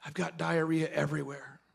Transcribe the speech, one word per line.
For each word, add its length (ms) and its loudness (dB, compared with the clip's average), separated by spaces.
I've 100 -10
got 240 -2
diarrhea 540 2
everywhere. 680 -2